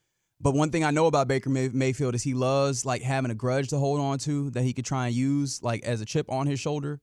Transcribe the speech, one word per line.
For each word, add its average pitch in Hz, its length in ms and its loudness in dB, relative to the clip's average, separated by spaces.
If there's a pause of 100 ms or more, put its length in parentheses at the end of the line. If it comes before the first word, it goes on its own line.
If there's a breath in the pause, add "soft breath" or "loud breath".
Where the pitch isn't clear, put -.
(400)
But 139 140 2
one 151 160 4
thing 160 140 0
I 151 80 2
know 156 160 4
about 143 200 4
Baker 135 220 0
May-, 131 200 2
Mayfield 131 460 0
is 120 80 -4
he 135 100 -2
loves, 131 520 2
like, 127 160 -2
having 131 300 0
a 113 40 -4
grudge 123 340 -2
to 147 80 -2
hold 139 220 0
on 139 200 0
to 143 320 -2
that 123 120 0
he 127 100 2
could 120 120 -6
try 131 220 -2
and 120 80 0
use, 139 460 0
like, 117 220 -2
as 117 180 -2
a 110 40 -8
chip - 240 -2
on 131 180 -2
his 139 120 -2
shoulder 147 440 -6